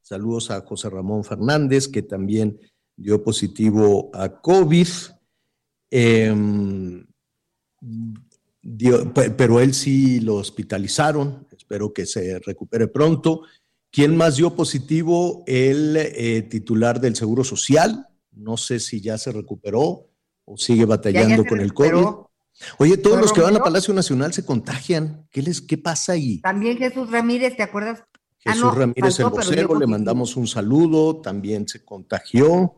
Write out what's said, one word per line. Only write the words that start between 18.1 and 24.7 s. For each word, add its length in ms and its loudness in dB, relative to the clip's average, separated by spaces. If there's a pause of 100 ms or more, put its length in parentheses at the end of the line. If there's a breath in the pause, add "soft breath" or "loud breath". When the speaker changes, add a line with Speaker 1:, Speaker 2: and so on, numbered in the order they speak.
Speaker 1:
No 260 -10
sé 220 -6
si 220 -8
ya 160 -6
se 140 -8
recuperó 800 -4 (400)
o 80 -20
sigue 220 2
Speaker 2:
Ya, 40 6
ya 60 4
Speaker 1:
batallando 540 2
Speaker 2:
se 60 -2
Speaker 1:
con 100 0
el 100 -2
Speaker 2:
recuperó. 320 2
Speaker 1:
covid. 260 -2 (520 loud breath)
Oye, 180 6
todos 200 4
Speaker 2:
¿Fue 40 4
Speaker 1:
los 120 4
que 80 4
van 80 6
a 100 4
Speaker 2:
Romero? 60 2
Speaker 1:
Palacio 280 0
Nacional 400 -2
se 120 -8
contagian. 840 -4